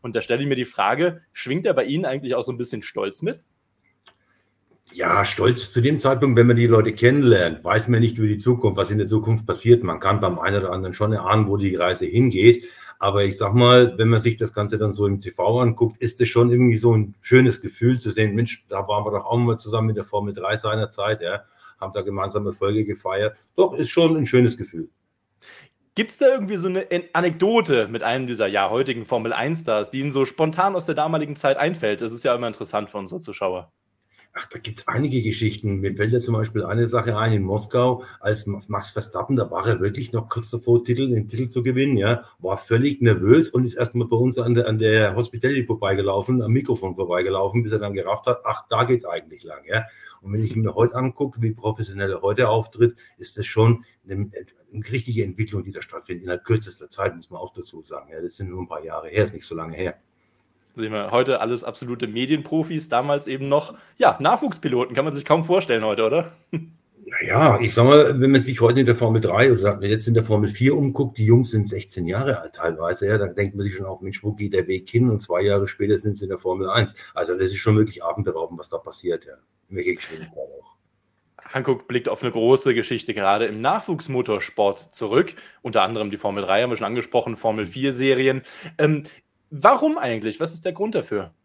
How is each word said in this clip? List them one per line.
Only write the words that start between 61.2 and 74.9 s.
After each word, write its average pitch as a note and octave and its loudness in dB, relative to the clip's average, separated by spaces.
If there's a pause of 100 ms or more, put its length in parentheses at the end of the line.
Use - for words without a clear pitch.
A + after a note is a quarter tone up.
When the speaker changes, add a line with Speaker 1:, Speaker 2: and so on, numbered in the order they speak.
Speaker 1:
alles A#2 -4
absolute A#2+ -8
Medienprofis, D3+ -4
damals C#3+ -2
eben C3+ -6
noch, D3 0 (220)
ja, F#3 4
Nachwuchspiloten, C#3+ 0
kann C3+ 0
man D#3 -4
sich C#3 -8
kaum D#3+ 4
vorstellen B2 2
heute, G#2+ 0
oder? D#3+ 0 (200)
<laughs> E3 -4 (460)
Speaker 2:
Naja, A#2+ 4
ich A2+ 0
sag A#2+ 6
mal, C3+ 8
wenn C3+ 6
man C3+ 6
sich B2 -4
heute A#2+ 6
in B2 4
der A#2 6
Formel A2+ 2
drei A#2 4
oder G2+ 2
jetzt G#2+ 0
in A#2 2
der A2 4
Formel G#2 2
vier C3 2
umguckt, C#3 -2
die G#2+ 2
Jungs A#2+ 6
sind G#2 0
sechzehn F#2+ -6
Jahre A#2+ -2
alt D#2+ -16
teilweise, E2+ -4
ja, G#2+ 2
dann F2+ -4
denkt G2+ -4
man G2+ -6
sich G2 -4
schon F#2+ -10
auch, F#2 -12
Mensch, F#2+ -12
wo G#2 -4
geht G#2 -6
der F#2 0
Weg F#2 -6
hin? A#2+ 2